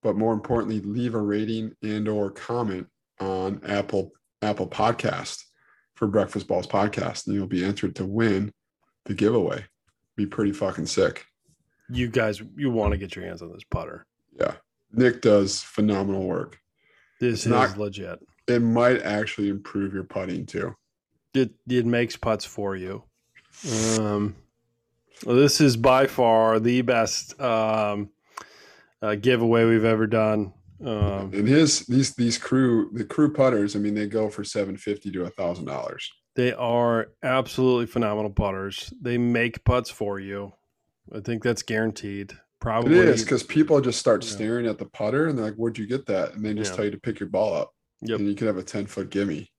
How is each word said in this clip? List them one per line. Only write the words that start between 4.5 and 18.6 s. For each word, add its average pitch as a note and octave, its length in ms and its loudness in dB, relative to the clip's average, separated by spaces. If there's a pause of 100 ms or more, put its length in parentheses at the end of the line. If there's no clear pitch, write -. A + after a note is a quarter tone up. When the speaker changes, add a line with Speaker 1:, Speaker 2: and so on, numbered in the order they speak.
Speaker 1:
Podcast - 720 -2 (540)
for A2+ 120 -2
Breakfast G2 400 0
Balls - 200 -2
Podcast, G2 580 -2
and G2+ 100 -2
you'll G2 120 -2
be F2+ 180 -2
entered G2 300 -4
to F#2 100 -6
win G#2 460 0 (540)
the G#2 100 -6
giveaway. G#2+ 500 2 (500)
Be G#2 120 0
pretty G#2 240 -2
fucking F#2+ 340 -4
sick. - 400 0 (640)
Speaker 2:
You B2 180 -2
guys, A2 340 0 (140)
you C#3+ 140 -2
wanna G#2 280 0
get F#2+ 180 -10
your F2+ 100 -10
hands F2 160 -12
on E2+ 120 -14
this - 100 -20
putter. - 420 -8 (340)
Speaker 1:
Yeah. - 160 -2 (360)
Nick A#2+ 300 4
does G2+ 400 4
phenomenal G2 680 0
work. - 320 -6 (600)
Speaker 2:
This A#2+ 140 0
Speaker 1:
It's G#2+ 120 -4
Speaker 2:
is A#2 60 2
Speaker 1:
not A#2+ 260 2
Speaker 2:
legit. G2 420 -8 (280)
Speaker 1:
It A#2+ 140 4